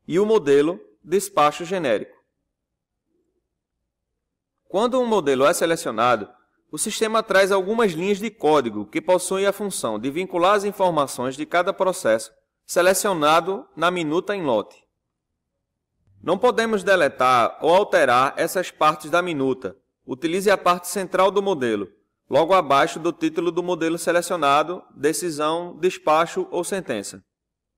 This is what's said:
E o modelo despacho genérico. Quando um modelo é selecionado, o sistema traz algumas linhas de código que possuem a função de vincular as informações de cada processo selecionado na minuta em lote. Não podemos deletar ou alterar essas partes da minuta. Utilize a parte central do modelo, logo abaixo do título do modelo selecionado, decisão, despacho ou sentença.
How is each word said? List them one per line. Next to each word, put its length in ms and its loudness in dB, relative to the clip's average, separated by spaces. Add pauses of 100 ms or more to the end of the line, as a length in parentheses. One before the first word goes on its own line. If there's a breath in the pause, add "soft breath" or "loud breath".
E 120 0
o 60 2
modelo 540 2 (240)
despacho 600 0
genérico. 500 -4 (2500)
Quando 320 0
um 60 0
modelo 400 2
é 80 4
selecionado, 760 -2 (420)
o 60 -12
sistema 460 -2
traz 280 2
algumas 420 0
linhas 240 -2
de 120 -8
código 560 0
que 140 -8
possuem 460 0
a 80 2
função 440 -6
de 140 -4
vincular 440 0
as 80 -2
informações 760 -2
de 80 -8
cada 260 0
processo 600 -2 (340)
selecionado 1120 0
na 160 0
minuta 440 -2
em 80 -6
lote. 400 -2 (1400)
Não 160 0
podemos 460 0
deletar 800 2
ou 120 4
alterar 600 4
essas 360 -4
partes 400 0
da 100 4
minuta. 560 -4 (280)
Utilize 440 -2
a 80 4
parte 300 0
central 420 0
do 120 0
modelo, 460 -2 (420)
logo 240 2
abaixo 460 2
do 140 -2
título 380 -2
do 100 -2
modelo 360 -2
selecionado, 840 0 (120)
decisão, 800 -4
despacho 720 0
ou 140 -4
sentença. 600 -8 (540)